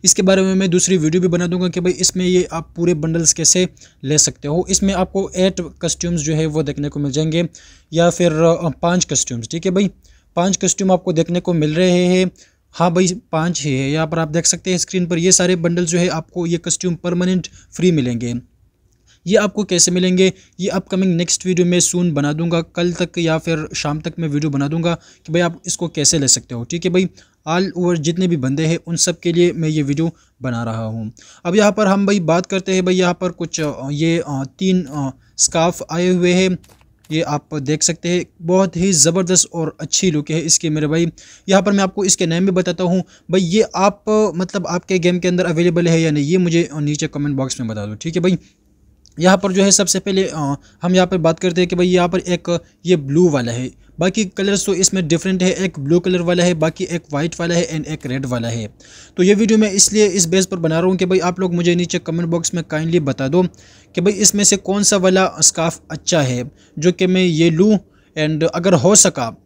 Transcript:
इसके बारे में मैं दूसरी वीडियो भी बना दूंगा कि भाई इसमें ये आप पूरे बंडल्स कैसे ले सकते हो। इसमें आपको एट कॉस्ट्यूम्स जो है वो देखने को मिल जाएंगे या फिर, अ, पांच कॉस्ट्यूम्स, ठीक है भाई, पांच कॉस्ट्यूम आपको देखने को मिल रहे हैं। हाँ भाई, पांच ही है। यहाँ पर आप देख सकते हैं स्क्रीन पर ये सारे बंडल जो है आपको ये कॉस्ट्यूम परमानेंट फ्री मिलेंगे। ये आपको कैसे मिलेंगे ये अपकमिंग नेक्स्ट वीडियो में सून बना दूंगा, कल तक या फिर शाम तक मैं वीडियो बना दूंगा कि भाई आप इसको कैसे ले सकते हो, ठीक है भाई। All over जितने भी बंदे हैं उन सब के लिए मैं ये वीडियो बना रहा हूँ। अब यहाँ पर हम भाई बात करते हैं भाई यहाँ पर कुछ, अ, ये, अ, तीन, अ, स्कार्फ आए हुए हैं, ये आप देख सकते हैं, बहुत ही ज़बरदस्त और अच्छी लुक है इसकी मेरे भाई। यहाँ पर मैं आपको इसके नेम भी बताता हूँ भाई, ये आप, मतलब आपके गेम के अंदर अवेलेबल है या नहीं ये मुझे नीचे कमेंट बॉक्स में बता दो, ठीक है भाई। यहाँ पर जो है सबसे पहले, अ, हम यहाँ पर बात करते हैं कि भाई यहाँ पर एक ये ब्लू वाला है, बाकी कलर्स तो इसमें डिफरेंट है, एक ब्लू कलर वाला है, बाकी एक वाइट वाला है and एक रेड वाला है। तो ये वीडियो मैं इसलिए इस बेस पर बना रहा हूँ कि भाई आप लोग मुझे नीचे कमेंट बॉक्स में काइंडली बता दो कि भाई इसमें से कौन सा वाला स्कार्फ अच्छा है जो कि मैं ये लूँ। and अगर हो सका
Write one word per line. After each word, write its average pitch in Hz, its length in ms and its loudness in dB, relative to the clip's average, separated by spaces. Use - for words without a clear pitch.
इसके 196 180 2
बारे 190 200 4
में 190 140 0
मैं 190 140 0
दूसरी 180 280 2
वीडियो 160 240 0
भी 185 60 0
बना 175 200 0
दूंगा 180 200 -2
कि 175 120 -4
भाई 175 140 0
इसमें 180 320 -2
ये 180 280 2
आप 160 220 -10
पूरे 170 180 0
बंडल्स 160 400 -2
कैसे 180 340 0
ले 147 140 0
सकते - 300 -2
हो। 165 220 -2
इसमें 196 240 0
आपको 185 420 -4
एट 190 260 0
कॉस्ट्यूम्स 170 600 -6
जो 151 140 -2
है 160 100 0
वो 156 180 -2
देखने 143 260 -6
को 147 100 -8
मिल 143 120 -2
जाएंगे 160 380 -2
या 170 160 4
फिर, 170 220 2
अ, 165 380 2
पांच 175 360 0
कॉस्ट्यूम्स, 120 420 -4
ठीक 165 180 -8
है 190 60 2
भाई, 190 180 2
पांच 180 220 0
कॉस्ट्यूम 190 340 0
आपको 180 220 0
देखने 165 260 0
को 175 140 -2
मिल 156 220 0
रहे 180 300 4
हैं। 185 260 2
हाँ 170 220 0
भाई, 185 140 4
पांच 170 560 -4
ही 147 100 -2
है। 135 180 -2
यहाँ 156 160 -2
पर 160 120 -4
आप 160 80 -2
देख 160 180 -2
सकते 185 260 -2
हैं 180 60 0
स्क्रीन 180 280 -2
पर 170 120 -2
ये 175 140 2
सारे 180 240 2
बंडल 170 300 -2
जो 170 140 0
है 180 80 2
आपको 165 380 -6
ये 165 120 -2
कॉस्ट्यूम 170 380 -4
परमानेंट 180 520 -2
फ्री - 440 -2
मिलेंगे। 123 440 0
ये 196 80 2
आपको 208 280 2
कैसे 175 280 2
मिलेंगे 185 420 2
ये 185 100 -2
अपकमिंग 190 460 0
नेक्स्ट 170 300 -2
वीडियो 180 220 2
में 175 120 2
सून 175 340 0
बना 143 200 0
दूंगा, 170 280 0
कल 175 320 -4
तक 170 240 -4
या 160 200 0
फिर 160 380 -4
शाम 151 240 -4
तक 160 200 -8
मैं 165 80 -4
वीडियो 147 220 -2
बना 139 180 -2
दूंगा 165 260 -2
कि - 400 -12
भाई 170 80 2
आप 170 240 -2
इसको 175 220 -6
कैसे 156 320 0
ले 139 80 0
सकते - 280 -2
हो, 117 80 -8
ठीक 165 220 -8
है 175 60 0
भाई। 185 180 2
All 180 160 0
over 175 300 -2
जितने 170 320 -2
भी 170 100 2
बंदे 139 280 -2
हैं 160 220 0
उन 170 80 -4
सब 170 240 -2
के 170 140 -2
लिए 175 200 4
मैं 160 160 -2
ये 156 120 0
वीडियो 143 300 -2
बना 120 220 -4
रहा 113 220 -6
हूँ। 110 260 -8
अब 175 100 -2
यहाँ 208 160 4
पर 208 160 0
हम 196 180 2
भाई 202 140 2
बात 165 260 0
करते 190 280 -4
हैं 185 120 0
भाई 185 100 2
यहाँ 180 180 2
पर 180 160 -4
कुछ, 170 320 -8
अ, 139 300 -6
ये, 165 280 0
अ, 139 240 -4
तीन, 185 240 2
अ, 135 280 -6
स्कार्फ - 540 0
आए 175 180 0
हुए 180 240 2
हैं, 185 240 2
ये 156 100 0
आप 147 340 -4
देख 151 280 -2
सकते 170 260 -2
हैं, 175 160 -2
बहुत 180 360 0
ही 190 160 2
ज़बरदस्त 175 600 2
और 165 260 -6
अच्छी 170 320 0
लुक 151 180 -4
है 160 120 -2
इसकी 160 280 -2
मेरे 151 180 -2
भाई। 165 240 0
यहाँ 196 120 4
पर 202 100 0
मैं 196 120 2
आपको 190 220 -2
इसके 185 200 0
नेम 170 200 0
भी 196 60 2
बताता 180 320 -2
हूँ 180 200 0
भाई, 190 100 2
ये 185 200 2
आप, 202 280 0
मतलब 180 320 -4
आपके 180 320 -2
गेम 175 200 2
के 180 80 -2
अंदर 180 180 0
अवेलेबल 170 420 2
है 165 140 4
या 160 100 2
नहीं 147 120 0
ये 160 140 0
मुझे 170 360 2
नीचे 151 340 -4
कमेंट 147 280 -4
बॉक्स 131 240 -4
में 117 100 -6
बता 107 160 -6
दो, 107 100 -10
ठीक 160 200 -8
है 175 60 0
भाई। 180 160 2
यहाँ 185 180 6
पर 190 140 -2
जो 190 120 2
है 196 80 4
सबसे 190 280 2
पहले, 190 240 0
अ, 143 320 -4
हम 180 140 0
यहाँ 180 120 4
पर 185 100 -2
बात 160 220 2
करते 180 220 0
हैं 175 60 2
कि 180 80 -4
भाई 180 120 2
यहाँ 180 220 2
पर 185 100 0
एक 175 400 -4
ये 175 100 4
ब्लू 151 340 2
वाला 123 220 0
है, 123 360 -8
बाकी 190 260 0
कलर्स 196 400 -2
तो 202 80 0
इसमें 185 340 0
डिफरेंट 185 360 0
है, 185 100 2
एक 180 260 -4
ब्लू 147 200 2
कलर 180 220 0
वाला 175 220 0
है, 180 100 2
बाकी 160 300 -2
एक 165 200 -6
वाइट 156 260 -2
वाला 170 160 -2
है 170 140 0
and 151 180 -6
एक 151 180 -10
रेड 135 200 -6
वाला 120 220 -4
है। 117 220 -6
तो 180 60 2
ये 196 100 6
वीडियो 220 260 4
मैं 214 120 2
इसलिए 208 360 2
इस 180 180 0
बेस 185 200 2
पर 190 120 -6
बना 165 220 0
रहा 185 100 2
हूँ 185 80 0
कि 185 80 0
भाई 185 140 2
आप 175 200 -2
लोग 185 140 -2
मुझे 175 220 2
नीचे 175 240 -2
कमेंट 165 300 -4
बॉक्स 165 240 -2
में 170 100 -4
काइंडली 165 360 0
बता 139 280 -2
दो 175 160 2
कि 175 60 -2
भाई 202 120 2
इसमें 202 300 0
से 196 140 2
कौन 196 260 -2
सा 202 140 2
वाला 190 420 2
स्कार्फ 160 420 -2
अच्छा 160 300 -2
है 123 300 -4
जो 175 120 2
कि 185 160 0
मैं 185 160 2
ये 170 260 4
लूँ। 190 300 4
and 156 260 0
अगर 170 300 2
हो 170 220 4
सका 127 400 0